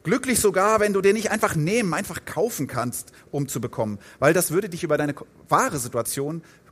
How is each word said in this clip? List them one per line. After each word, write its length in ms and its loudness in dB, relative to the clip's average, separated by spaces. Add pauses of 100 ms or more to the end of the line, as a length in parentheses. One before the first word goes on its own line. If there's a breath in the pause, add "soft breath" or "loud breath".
Glücklich 360 0
sogar, 400 4
wenn 140 2
du 80 2
dir 120 6
nicht 180 -2
einfach 240 0
nehmen, 380 0
einfach 320 -6
kaufen 420 -2
kannst, 440 -4 (200 loud breath)
um 160 -2
zu 120 -6
bekommen. 400 -4 (200 loud breath)
Weil 140 6
das 180 2
würde 180 0
dich 140 -10
über 140 2
deine 160 0
ko-, 120 -12 (240)
wahre 300 2
Situation 640 -4 (280 loud breath)